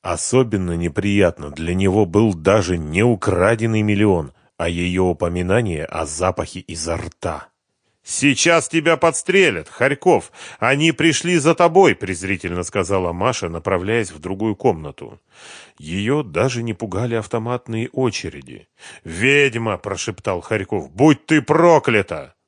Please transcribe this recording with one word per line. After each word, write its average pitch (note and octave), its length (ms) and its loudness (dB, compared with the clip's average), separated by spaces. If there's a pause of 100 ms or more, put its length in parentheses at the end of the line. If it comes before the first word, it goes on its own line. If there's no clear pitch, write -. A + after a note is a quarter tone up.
Особенно F#2 680 -2
неприятно E2+ 720 0
для E2 240 -6
него G2 320 2
был G2+ 260 2
даже F2+ 460 2
не D#2+ 240 -2
украденный A2 800 2
миллион, G2+ 500 2 (240)
а E2 120 -4
ее F2+ 380 0
упоминание F2 800 0
о D#2+ 220 -6
запахе F2+ 540 -4
изо D#2+ 360 -6
рта. E2 520 -8 (560)
«Сейчас D3 640 2
тебя E3 280 0
подстрелят, E3 720 0
Хорьков! C#3 640 0 (300)
Они C#3+ 320 2
пришли E3 460 0
за D3+ 180 2
тобой!» E3+ 400 6
презрительно F2+ 680 -4
сказала F#2 500 -2
Маша, G2 360 -2
направляясь F#2+ 640 -2
в D2+ 80 -18
другую G2 340 -4
комнату. D#2 640 -4 (580)
Ее G2+ 460 -4
даже A#2 400 -2
не A#2 100 -4
пугали A2+ 440 -4
автоматные A2+ 720 -6
очереди. - 800 -6 (340)
«Ведьма!» — A2+ 800 0
прошептал F#2+ 580 -6
Хорьков. F#2+ 520 -4
«Будь C3+ 340 4
ты D#3 160 2
проклята!» C3 960 2 (120)